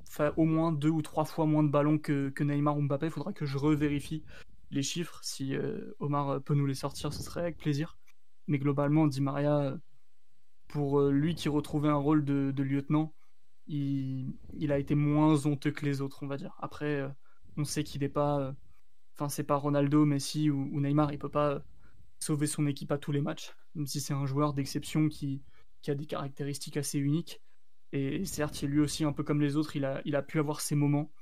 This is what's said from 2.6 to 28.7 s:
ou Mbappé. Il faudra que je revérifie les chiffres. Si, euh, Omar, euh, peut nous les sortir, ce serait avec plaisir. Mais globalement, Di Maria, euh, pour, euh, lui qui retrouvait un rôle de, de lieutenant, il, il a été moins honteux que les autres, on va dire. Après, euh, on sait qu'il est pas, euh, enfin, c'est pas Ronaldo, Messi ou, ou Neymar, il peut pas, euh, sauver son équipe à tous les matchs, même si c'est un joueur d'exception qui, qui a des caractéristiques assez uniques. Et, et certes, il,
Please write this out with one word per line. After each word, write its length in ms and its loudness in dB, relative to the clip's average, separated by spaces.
ou 60 2
Mbappé. 240 0
Il 60 -4
faudra 200 -6
que 140 -4
je 100 -4
revérifie 640 2
les 120 0
chiffres. 400 -4
Si, 340 -4
euh, 420 -4
Omar, 300 0
euh, 120 0
peut 140 0
nous 120 4
les 80 0
sortir, 400 -6
ce 80 -6
serait 180 -6
avec 160 -2
plaisir. 400 -2
Mais 100 2
globalement, 480 4
Di 140 2
Maria, 400 2
euh, 160 -2
pour, 320 2
euh, 140 6
lui 240 4
qui 120 -2
retrouvait 400 2
un 60 4
rôle 300 4
de, 260 2
de 140 0
lieutenant, 500 2
il, 640 -2
il 180 -2
a 60 2
été 180 0
moins 500 6
honteux 240 2
que 160 -4
les 140 0
autres, 240 -6
on 20 -8
va 100 -4
dire. 220 -10
Après, 380 -4
euh, 120 -2
on 80 0
sait 200 -2
qu'il 180 -4
est 60 0
pas, 320 2
euh, 120 -4
enfin, 140 -4
c'est 160 -4
pas 100 2
Ronaldo, 500 4
Messi 460 2
ou, 220 0
ou 80 0
Neymar, 320 2
il 80 -8
peut 100 -6
pas, 200 2
euh, 100 -2
sauver 300 0
son 180 2
équipe 240 -2
à 80 2
tous 140 -4
les 80 2
matchs, 340 -6
même 100 -4
si 140 -4
c'est 140 -4
un 120 0
joueur 280 2
d'exception 540 0
qui, 340 -4
qui 100 -2
a 20 2
des 120 -6
caractéristiques 720 -6
assez 220 -2
uniques. 420 0
Et, 240 -2
et 80 -2
certes, 380 -4
il, 80 0